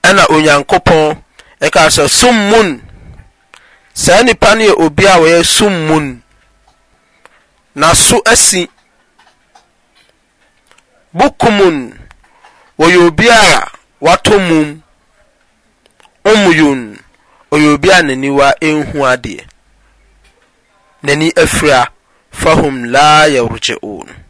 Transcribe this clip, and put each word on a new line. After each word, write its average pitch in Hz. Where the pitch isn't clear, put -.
Ɛna 190
Onyankopɔn 156
Ɛka 151
sɛ 151
summun. 220
Saa 190
nipa 214
no 220
yɛ 208
obi 156
a 190
wɔyɛ 165
summun. 156
N'aso 165
asi. 208
Bukumun. 202
Wɔyɛ 175
obi 170
a 202
watɔ 170
mum. 160
Umyun. 156
Ɔyɛ 151
obi 143
a 180
n'aniwa 139
ɛnhu 151
adeɛ. 127
N'ani 151
afira. 143
Fahum 147
la 151
yarji'un. 113